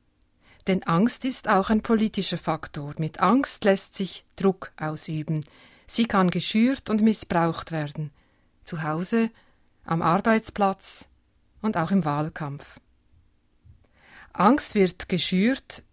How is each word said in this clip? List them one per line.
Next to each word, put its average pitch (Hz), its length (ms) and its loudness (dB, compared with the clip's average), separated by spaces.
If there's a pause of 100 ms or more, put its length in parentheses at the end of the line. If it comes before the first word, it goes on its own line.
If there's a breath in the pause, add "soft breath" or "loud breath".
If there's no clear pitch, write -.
(680 soft breath)
Denn 185 160 0
Angst 180 420 2
ist - 220 -4
auch 190 220 2
ein 220 120 2
politischer 208 560 0
Faktor. 151 600 -6
Mit 156 220 -6
Angst 247 460 2
lässt 196 300 2
sich - 300 -8 (100)
Druck - 420 0
ausüben. 156 680 -4 (420 soft breath)
Sie - 200 0
kann 190 240 4
geschürt 226 600 0
und 208 120 2
missbraucht 175 680 0
werden. 151 400 -6 (520)
Zu 160 200 -8
Hause, 190 460 0 (560 soft breath)
am 165 160 -2
Arbeitsplatz 196 1040 0 (540)
und 208 160 -2
auch 160 140 -2
im 196 120 4
Wahlkampf. 147 760 -6 (1500 loud breath)
Angst 233 420 4
wird 190 320 2
geschürt 190 840 0